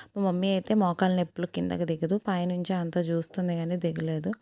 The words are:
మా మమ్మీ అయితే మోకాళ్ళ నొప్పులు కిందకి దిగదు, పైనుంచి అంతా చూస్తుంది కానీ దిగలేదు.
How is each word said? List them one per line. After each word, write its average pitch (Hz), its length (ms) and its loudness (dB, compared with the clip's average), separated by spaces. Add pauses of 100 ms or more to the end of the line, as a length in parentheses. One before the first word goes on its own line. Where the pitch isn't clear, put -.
(180)
మా 202 60 0
మమ్మీ 185 240 2
అయితే 196 260 2
మోకాళ్ళ 185 420 4
నొప్పులు 175 300 0
కిందకి 175 400 -2
దిగదు, 165 320 0
పైనుంచి 180 580 -2
అంతా 175 260 -2
చూస్తుంది 170 540 -2
కానీ 165 220 -2
దిగలేదు. 160 540 -2 (100)